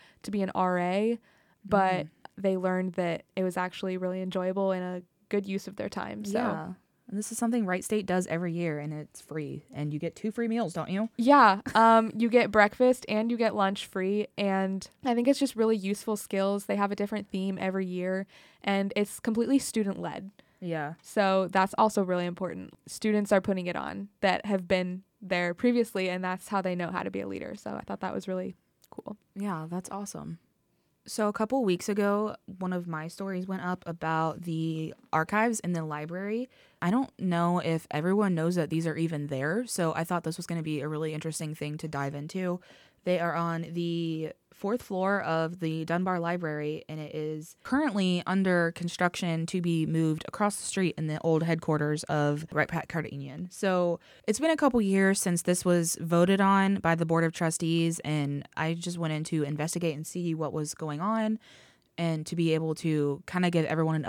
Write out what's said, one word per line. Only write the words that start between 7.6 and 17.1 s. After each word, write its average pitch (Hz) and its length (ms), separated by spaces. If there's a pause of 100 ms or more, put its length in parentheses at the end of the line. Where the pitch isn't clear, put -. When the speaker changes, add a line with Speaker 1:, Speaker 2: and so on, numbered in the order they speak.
Speaker 2:
Wright 185 180
State 214 220
does 185 220
every 170 240
year, 165 280
and 151 120
it's 151 300
free. 143 500
And 147 220
you 151 60
get 165 160
two 220 160
free 233 180
meals, 226 240
don't 160 160
you? 202 180 (100)
Speaker 1:
Yeah. 233 440 (140)
Um, 226 420
you 226 120
get 226 220
breakfast 220 560
and 220 240
you 240 60
get 220 180
lunch 202 300
free. 196 420 (100)
And 190 500 (180)
I 247 100
think 240 140
it's 277 100
just 277 160
really 220 220
useful 202 400
skills. 196 480
They 202 100
have 202 160
a 202 60
different 208 320